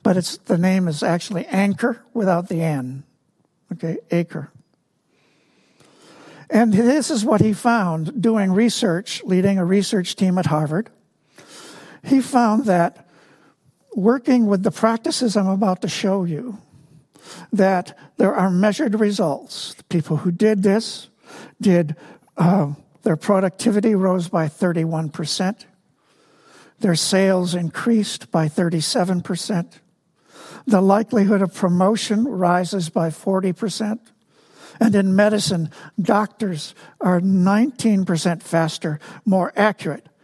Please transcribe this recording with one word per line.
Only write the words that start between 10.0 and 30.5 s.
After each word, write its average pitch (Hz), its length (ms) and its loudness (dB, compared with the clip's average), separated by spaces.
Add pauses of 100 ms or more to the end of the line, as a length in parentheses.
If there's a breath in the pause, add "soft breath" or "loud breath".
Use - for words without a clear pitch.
team 185 220 0
at 180 80 -2
Harvard. 156 440 -2 (1160 loud breath)
He 269 160 4
found 240 440 2
that 175 440 0 (840 soft breath)
working 240 500 2
with 196 180 0
the 208 80 0
practices 226 640 -2
I'm 196 120 2
about 190 340 0
to 190 80 -4
show 196 340 -2
you, 185 360 -6 (920 loud breath)
that 190 460 0 (200 loud breath)
there 196 160 2
are 185 160 2
measured 208 500 0
results. 202 760 -4
The - 120 -20
people 160 320 -2
who 180 140 -2
did 208 320 2
this 208 460 0 (500 loud breath)
did, 175 380 2 (400 loud breath)
uh, 165 340 2 (300)
their 160 160 0
productivity 202 800 0
rose 185 340 0
by 160 180 0
thirty-one 165 640 -2
percent. 185 560 -6 (1120 soft breath)
Their 175 160 0
sales 185 600 0
increased 196 760 -2
by 160 160 0
thirty-seven 175 760 -2
percent. 175 600 -6 (840 loud breath)